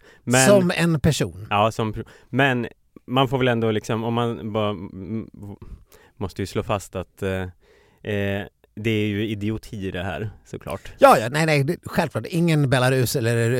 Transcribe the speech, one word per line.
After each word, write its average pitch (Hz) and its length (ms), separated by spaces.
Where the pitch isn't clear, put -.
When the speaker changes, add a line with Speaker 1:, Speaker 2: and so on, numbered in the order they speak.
Speaker 1:
Men 127 240
Speaker 2:
Som 190 280
en 165 240
person. 104 500
Speaker 1:
Ja, 107 220
som 110 220
pr-, 110 140
men 127 380
man 135 160
får 131 100
väl 127 100
ändå 113 240
liksom, 110 320
om 117 100
man 117 400
bara, 107 160
m-, 98 200
m-, 101 220
måste 101 240
ju 98 40
slå 104 180
fast 104 320
att, - 280
eh, 95 180
eh, 101 320
det 107 140
är 107 180
ju 104 200
idioti 104 640
det 87 120
här, 95 260
såklart. - 520
Speaker 2:
Ja, 262 200
ja, 117 120
nej, 151 160
nej, 147 180
det, 160 120
självklart. 131 400
Ingen 165 440
belarus 127 460
eller, 117 440